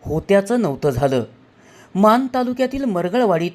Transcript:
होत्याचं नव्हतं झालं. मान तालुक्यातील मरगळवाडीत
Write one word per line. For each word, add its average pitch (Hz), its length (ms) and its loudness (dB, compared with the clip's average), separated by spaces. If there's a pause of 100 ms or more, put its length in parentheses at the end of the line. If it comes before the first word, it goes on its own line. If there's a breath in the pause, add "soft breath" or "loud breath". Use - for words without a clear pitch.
होत्याचं 196 580 0
नव्हतं 143 300 0
झालं. 131 340 0 (680 soft breath)
मान 220 400 4
तालुक्यातील 254 500 -2
मरगळवाडीत 180 720 0